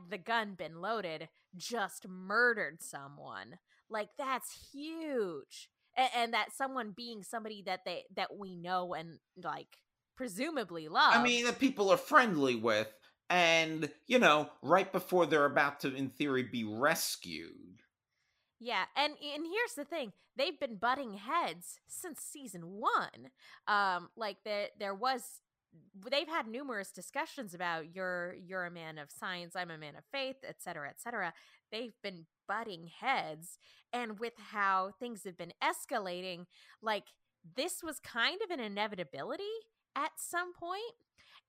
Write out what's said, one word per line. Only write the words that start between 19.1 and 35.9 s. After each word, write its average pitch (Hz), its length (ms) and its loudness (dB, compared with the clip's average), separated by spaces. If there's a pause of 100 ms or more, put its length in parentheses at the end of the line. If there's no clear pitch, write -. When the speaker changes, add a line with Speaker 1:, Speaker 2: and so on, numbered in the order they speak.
Speaker 1:
and 294 320 -6
here's 440 300 -2
the 285 100 -6
thing. 269 280 -6 (240)
They've 302 220 -2
been 240 180 -6
butting 240 380 0
heads 214 720 -4
since - 340 -10
season 214 420 -12
one. 240 680 -4 (360)
Um, 190 480 2
like, 208 280 -6
there, 208 240 -2 (120)
there 196 160 -4
was, 240 460 -4 (680)
they've 285 180 2
had 311 200 -2
numerous 226 440 -6
discussions 202 640 -6
about, 170 400 -4
"You're, 180 420 -4 (100)
you're 185 200 -4
a 170 60 -8
man 160 260 -12
of 147 140 -12
science, 175 440 -8
I'm 175 160 -4
a 160 60 -10
man 151 180 -12
of 151 160 -18
faith," 269 260 -4 (100)
et 165 120 -12
cetera, 156 300 -8
et - 120 -16
cetera. 208 320 -4 (380)
They've 226 300 -8
been 180 240 -10 (220)
butting 196 420 -6 (100)
heads, 170 580 -2 (340)
and 220 280 -4
with 233 140 -4 (180)
how 196 480 2
things 240 260 -8
have 180 120 -10
been 175 160 -10 (100)
escalating, 185 800 -2 (360)